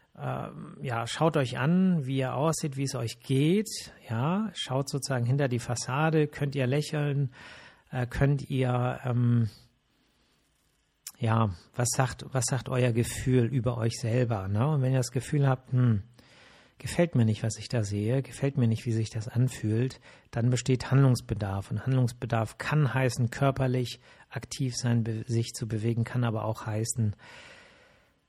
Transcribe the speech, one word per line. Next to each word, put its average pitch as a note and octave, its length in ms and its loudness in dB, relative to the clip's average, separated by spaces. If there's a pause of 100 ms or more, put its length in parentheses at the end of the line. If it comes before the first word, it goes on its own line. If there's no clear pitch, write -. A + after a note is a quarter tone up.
(180)
ähm, - 640 -10
ja, A#2 240 -4
schaut D#3+ 300 2
euch B2+ 220 0
an, E3+ 480 4
wie C3+ 120 -2
ihr B2+ 160 -2
aussieht, D3 420 -2
wie C#3 80 -2
es C3+ 100 -4
euch A#2+ 260 -6
geht, D#3+ 480 2 (400)
ja, E3+ 460 -2
schaut C3+ 340 -4
sozusagen B2+ 360 -4
hinter C3+ 240 2
die A#2+ 100 -2
Fassade, D3 680 0
könnt C#3+ 280 -4
ihr C3 120 0
lächeln, C#3+ 640 0 (600)
äh, B2+ 160 -2
könnt C#3 440 0
ihr, B2+ 540 0
ähm, A#2+ 440 4 (1700)
ja, A2 360 2 (220)
was A#2+ 180 0
sagt, - 380 -2
was B2+ 160 0
sagt B2 200 -2
euer B2+ 240 2
Gefühl A#2+ 540 2
über A#2+ 320 0
euch A#2 220 -2
selber, A2+ 480 0
ne? G#2 200 2
Und D3 140 2
wenn B2+ 100 2
ihr C3 60 2
das B2 140 -2
Gefühl C#3 340 0
habt, C3 260 0
„Hm, B2 300 4 (760)
gefällt - 360 0
mir A#2+ 100 6
nicht, A2 200 0
was G#2+ 140 -4
ich G#2 100 -14
da A2+ 160 0
sehe, G#2+ 380 -2
gefällt C#3 360 -4
mir A#2+ 80 4
nicht, A2+ 200 0
wie A#2 60 0
sich A2 160 -2
das A2+ 200 -8
anfühlt“, A#2+ 720 0 (320)
dann A#2 180 2
besteht B2 400 0
Handlungsbedarf. A2 800 2
Und G#2+ 160 -4
Handlungsbedarf A#2 720 0
kann D3 340 2
heißen, B2+ 380 2
körperlich C3 680 0 (300)
aktiv B2+ 460 -6
sein, A#2 280 2
be-, A2+ 240 -4
sich A#2 240 0
zu A2+ 160 -6
bewegen, A2+ 340 0
kann B2 220 -2
aber G#2+ 200 -2
auch A2 220 -4
heißen, A2 480 0 (1160)